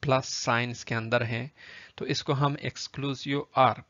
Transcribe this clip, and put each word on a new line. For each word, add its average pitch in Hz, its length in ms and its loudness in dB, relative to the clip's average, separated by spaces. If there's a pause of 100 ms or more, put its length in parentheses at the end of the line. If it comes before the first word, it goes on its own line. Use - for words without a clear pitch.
प्लस 131 240 2
साइंस 120 580 0
के 117 120 -4
अंदर 117 280 2
है, 117 280 -4 (460)
तो - 80 -6
इसको - 280 0
हम 143 220 2
exclusio 139 880 -4 (180)
R 123 300 6